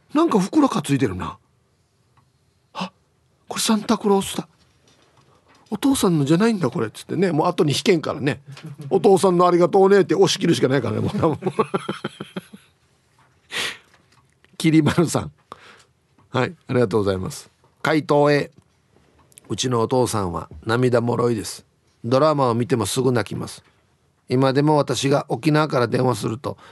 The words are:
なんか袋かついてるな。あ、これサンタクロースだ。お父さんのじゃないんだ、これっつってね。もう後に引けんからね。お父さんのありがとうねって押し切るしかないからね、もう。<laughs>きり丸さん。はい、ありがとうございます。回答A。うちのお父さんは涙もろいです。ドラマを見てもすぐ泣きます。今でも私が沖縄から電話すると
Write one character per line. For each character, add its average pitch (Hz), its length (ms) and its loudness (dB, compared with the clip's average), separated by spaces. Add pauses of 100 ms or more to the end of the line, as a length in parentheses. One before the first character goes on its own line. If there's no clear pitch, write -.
(140)
な 302 100 2
ん 330 60 0
か 226 100 2
袋 269 300 2
か 165 120 -4
つ 139 120 -2
い 139 40 2
て 123 100 0
る 90 80 -6
な。 85 220 -10 (1400)
あ、 - 180 -8 (560)
こ - 100 -10
れ - 40 -4
サ 226 140 2
ン 208 80 -4
タ 220 140 0
ク 208 120 -2
ロ 196 100 4
ー - 20 0
ス - 160 -10
だ。 - 100 -8 (1200)
お 214 80 -8
父 269 180 2
さ - 120 0
ん 170 100 2
の 143 60 2
じ 139 100 2
ゃ 165 40 4
な 220 100 2
い 233 60 2
ん 196 60 -4
だ、 135 100 -2
こ 170 100 -6
れ 110 80 -4
っ - 40 -12
つ - 120 -18
っ - 20 -18
て - 100 -6
ね。 175 160 0
も 151 120 0
う 175 40 0
後 180 160 0
に 147 100 2
引 123 100 -2
け 190 120 4
ん 151 60 -2
か - 120 -6
ら 95 80 -8
ね。 131 200 -4 (480)
お 151 100 2
父 196 180 6
さ 185 140 2
ん 175 60 2
の 180 80 6
あ 175 60 4
り 175 60 4
が 170 120 4
と 196 140 4
う 190 60 6
ね 196 120 6
っ 160 40 2
て 156 100 0
押 185 120 4
し - 120 -2
切 180 80 0
る 156 80 4
し 120 60 -2
か 131 80 2
な 135 80 2
い 131 40 0
か 107 100 -4
ら 107 100 -2
ね、 - 0 -
も 160 320 0
う。 - 40 -6
<laughs> - 40 -18 (3250)
き 160 140 0
り 156 100 6
丸 151 260 0
さ 123 120 -2
ん。 85 120 -8 (960)
は 127 160 -2
い、 160 100 -10 (120)
あ 127 60 -6
り 123 60 2
が 120 80 2
と 110 100 -2
う 107 40 2
ご 98 40 -2
ざ 98 80 0
い 95 40 -4
ま 95 120 -6
す。 - 220 -16 (320)
回 151 220 0
答 147 260 4
A。 143 200 0 (1000)
う 117 60 -6
ち 131 140 -4
の 120 120 0
お 110 60 0
父 127 200 2
さ 107 140 -2
ん 87 120 -4
は - 160 -10 (160)
涙 123 340 2
も 117 160 0
ろ 120 140 0
い 120 60 -2
で 95 100 -8
す。 - 200 -14 (380)
ド 117 160 2
ラ 156 140 4
マ 135 160 2
を 113 60 0
見 120 100 -2
て 131 100 -2
も 110 100 -2
す 131 160 -4
ぐ 127 100 0
泣 110 160 -2
き 110 100 -10
ま - 100 -10
す。 - 160 -18 (640)
今 131 240 2
で 139 80 2
も 151 160 2
私 135 320 -2
が 143 200 0
沖 151 220 -2
縄 151 160 2
か 139 120 -2
ら 120 80 2
電 123 160 -2
話 127 120 0
す 107 120 -6
る 113 100 -4
と 104 200 -10 (140)